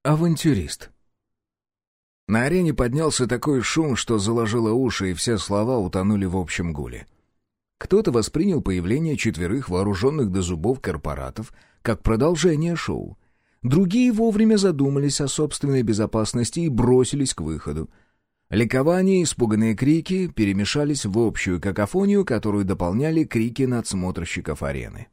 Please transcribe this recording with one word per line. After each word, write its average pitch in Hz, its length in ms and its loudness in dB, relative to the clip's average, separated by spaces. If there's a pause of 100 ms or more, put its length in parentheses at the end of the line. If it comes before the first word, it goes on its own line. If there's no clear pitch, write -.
Авантюрист. 151 880 0 (1400)
На 113 140 2
арене 165 300 2
поднялся 131 540 0
такой 127 320 0
шум, 147 380 0
что 113 200 0
заложило 113 540 0
уши, 110 400 0
и - 20 -4
все 110 240 -2
слова 107 400 0
утонули 98 460 0
в 92 140 -2
общем 87 340 -4
гуле. 60 340 -10 (760)
Кто-то 190 340 2
воспринял 151 480 2
появление 110 560 0
четверых 101 500 -2
вооруженных 101 640 0
до 95 100 0
зубов 90 380 -2
корпоратов 73 720 -8 (300)
как 110 200 -2
продолжение 160 760 2
шоу. 64 400 -6 (440)
Другие 196 520 4
вовремя 220 420 4
задумались 143 640 2
о 143 80 -2
собственной 139 560 0
безопасности 110 800 0
и 165 80 0
бросились 127 640 2
к - 80 -8
выходу. 78 480 -6 (600)
Ликование 165 680 2
и 170 40 2
испуганные 110 520 0
крики 165 520 0
перемешались 113 760 -2
в 101 140 0
общую 92 400 0
какофонию, 180 640 0
которую 104 400 0
дополняли 110 640 0
крики 120 380 -2
надсмотрщиков 92 1000 -4
арены. 62 500 -8